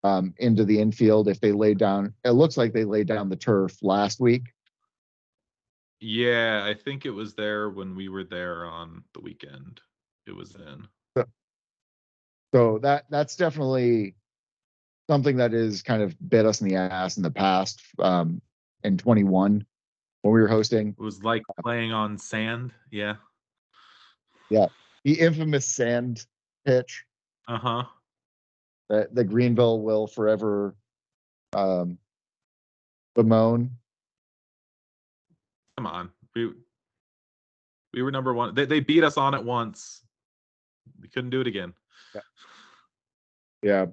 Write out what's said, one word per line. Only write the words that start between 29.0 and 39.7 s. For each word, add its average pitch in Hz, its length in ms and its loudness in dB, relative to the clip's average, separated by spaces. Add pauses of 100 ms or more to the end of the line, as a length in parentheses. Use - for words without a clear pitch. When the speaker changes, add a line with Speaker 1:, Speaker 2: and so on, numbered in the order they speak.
Speaker 1:
the 120 80 2
Greenville 117 580 2
will 107 260 0
forever, 104 680 0 (800)
um, 90 440 0 (1160)
bemoan. 113 560 4 (2000)
Speaker 2:
Come 117 100 -8
on. 87 240 -10 (240)
We, 117 160 -4 (1400)
we 123 100 -4
were 135 80 -2
number 131 220 -2
one. 117 200 -2
They, 139 120 2
they 151 140 2
beat 156 240 4
us 151 140 0
on 139 160 2
it 131 100 -4
once. 117 600 -8 (1000)